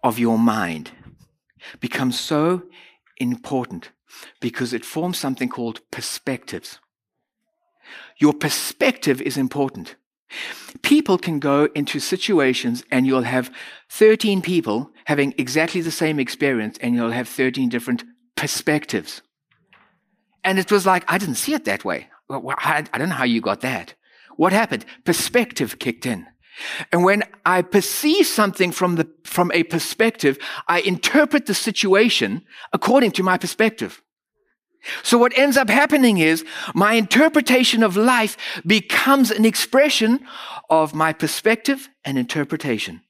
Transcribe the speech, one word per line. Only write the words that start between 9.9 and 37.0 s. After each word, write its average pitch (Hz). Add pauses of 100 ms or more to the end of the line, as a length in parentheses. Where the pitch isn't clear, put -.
People 285
can 165
go 147
into 147
situations 131
and 131
you'll 131
have 123 (380)
thirteen 214
people 151 (140)
having 143
exactly 156
the 160
same 156
experience, 123
and 120
you'll 117
have 120
thirteen 131
different 120 (320)
perspectives. - (1200)
And 190
it 185
was 196
like, 185
"I 185
didn't 165
see -
it -
that 101
way." 87 (200)
Well, 135
wh-, -
I, 151
I 120
don't 147
know -
how 127
you 117
got 101
that. 123 (420)
What 175
happened? 202 (200)
Perspective 226
kicked 123
in. 101 (640)
And 175
when 202 (220)
I 180
perceive 294
something 190
from 175
the, 160 (160)
from 175
a 165
perspective, 165 (280)
I 175
interpret 285
the 196
situation 190 (300)
according 240
to 190
my 185
perspective. 190 (1000)
So 240
what 240
ends 269
up 262
happening 262
is 160 (300)
my 202
interpretation 247